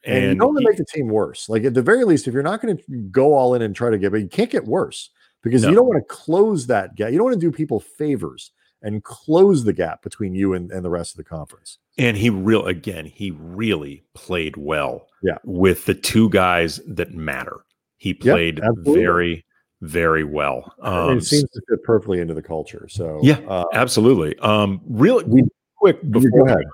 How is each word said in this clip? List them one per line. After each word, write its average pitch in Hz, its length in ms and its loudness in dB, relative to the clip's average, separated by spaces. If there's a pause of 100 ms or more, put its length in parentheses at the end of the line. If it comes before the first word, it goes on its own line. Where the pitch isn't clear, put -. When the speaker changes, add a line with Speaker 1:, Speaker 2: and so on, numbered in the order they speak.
Speaker 1:
And 127 200 0
you - 80 2
Speaker 2:
And 92 80 0
Speaker 1:
don't 233 160 4
wanna 269 60 0
Speaker 2:
he 233 80 2
Speaker 1:
make 202 80 2
the - 80 -4
team 143 240 -6
worse. 98 380 -4
Like, 110 160 -2
at 127 100 0
the 127 80 2
very 214 240 4
least, 160 220 2
if 120 60 -6
you're 139 100 -2
not 190 180 -4
gonna 214 160 -2 (340)
go 139 220 4
all 127 200 2
in 120 80 0
and 104 140 -4
try 120 160 -2
to 107 60 2
get, 95 140 0
but 107 100 -2
you 95 60 -6
can't 233 220 -2
get - 160 -4
worse - 440 -6 (340)
because 117 200 2
you 107 60 2
Speaker 2:
No. 180 80 4
Speaker 1:
don't 247 100 6
wanna 196 140 0
close 180 680 0
that 101 280 -2
gap. 107 160 -4
You 143 60 0
don't 214 80 2
wanna 254 120 -2
do 165 140 -2
people 143 280 -4
favors 107 720 -8 (300)
and 107 220 -6
close 170 600 2
the 104 100 0
gap 82 280 -4
between 95 320 -8
you 95 200 0
and, 87 180 -6
and 90 120 -8
the 90 60 -6
rest 85 240 -6
of - 40 -20
the 80 60 -16
conference. - 540 -16 (220)
Speaker 2:
And 120 180 2
he 113 140 2
real-, 98 340 0
again, 87 400 -8
he 98 260 -10
really 80 720 -6 (120)
played 82 420 -8
well 71 500 -6 (160)
Speaker 1:
Yeah. 87 220 -2
Speaker 2:
with 92 400 0
the 95 80 0
two 110 380 0
guys 87 560 0
that 87 260 -8
matter. 78 500 -10 (340)
He - 240 -8
Speaker 1:
Yeah, 120 120 4
Speaker 2:
played 82 260 -2
Speaker 1:
absolutely. 98 440 0
Speaker 2:
very, 87 420 0 (360)
very 80 420 0
well. 73 560 -6
Speaker 1:
And 87 320 -2
Speaker 2:
Um, 127 80 2
Speaker 1:
it 80 60 -8
seems 147 260 0
to 113 180 -14
fit 110 140 -2
perfectly 101 380 0
into 82 120 -6
the 78 80 -8
culture. 78 480 -12
So, 80 320 -8
Speaker 2:
Yeah, 143 160 4 (100)
Speaker 1:
uh, 92 240 -4
Speaker 2:
absolutely. 110 680 2
Um, 104 500 0
really 160 360 2
Speaker 1:
we 123 180 6 (340)
Speaker 2:
quick 190 240 4
Speaker 1:
you 156 80 -6
go 113 100 2
Speaker 2:
before 131 280 6
Speaker 1:
ahead. 101 160 2 (100)